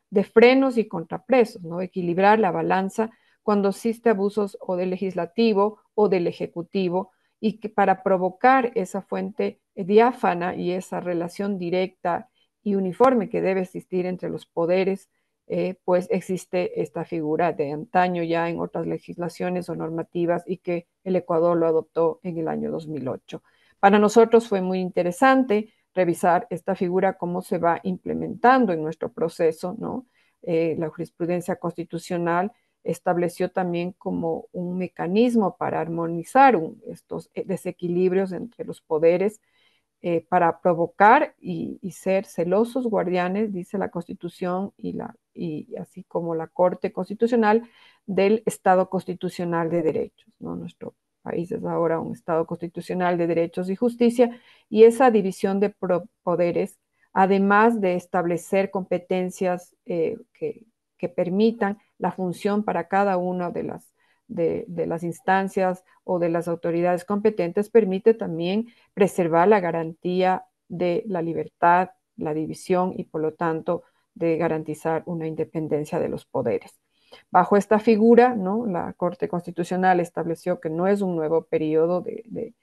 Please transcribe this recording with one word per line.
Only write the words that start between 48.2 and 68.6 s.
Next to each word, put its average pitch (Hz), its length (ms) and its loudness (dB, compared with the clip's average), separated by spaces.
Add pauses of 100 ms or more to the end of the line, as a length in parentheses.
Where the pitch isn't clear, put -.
Estado 185 440 2
Constitucional 175 800 -4
de 170 120 0
Derechos, - 580 -4
¿no? 170 160 -10
Nuestro - 380 -14 (300)
país - 280 -6
es 175 140 -6
ahora 165 340 0
un - 140 -8
Estado 165 320 -2
constitucional 175 720 -4
de 170 100 0
derechos 170 420 -2
y 190 60 -4
justicia, 240 640 2 (300)
y 220 140 8
esa 233 280 8
división 196 480 0
de 202 120 2
pro-, 180 360 -2 (160)
poderes, 175 540 -2 (340)
además 202 720 4
de 180 140 0
establecer 175 720 -2
competencias, 180 1080 -4 (100)
eh, 165 320 -2 (140)
que - 360 -10 (300)
que 175 120 -6
permitan 202 680 0 (200)
la 190 140 -2
función 196 520 -4
para 175 240 -4
cada 196 300 2
una 180 340 -4
de 165 120 -6
las, - 300 -12 (340)
de, 165 400 -2
de 165 200 -6
las 165 160 -4
instancias 190 800 -2 (200)
o 180 160 -2
de 170 100 0
las 170 180 -2
autoridades 170 580 -2
competentes, 208 640 -2
permite 208 440 4
también 190 540 -4 (260)